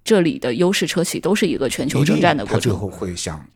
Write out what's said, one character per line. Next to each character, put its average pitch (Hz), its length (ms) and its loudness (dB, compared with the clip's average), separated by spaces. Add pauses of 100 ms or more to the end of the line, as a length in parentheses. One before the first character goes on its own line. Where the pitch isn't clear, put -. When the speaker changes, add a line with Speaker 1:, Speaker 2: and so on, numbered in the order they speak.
Speaker 1:
这 208 160 4
里 160 180 2
的 123 160 -4
优 175 180 2
势 196 140 0
车 165 160 -2
企 - 160 -4
都 180 160 0
是 214 100 2
一 151 120 0
个 131 120 -2
全 143 200 -4
球 135 160 2
征 147 160 2
战 156 160 4
的 107 100 -4
过 - 60 -4
程。 110 80 2
Speaker 2:
一 - 20 -2
定 120 100 2
它 90 60 -2
最 - 20 -8
后 101 80 -4
会 90 280 -8
向 80 280 -8 (120)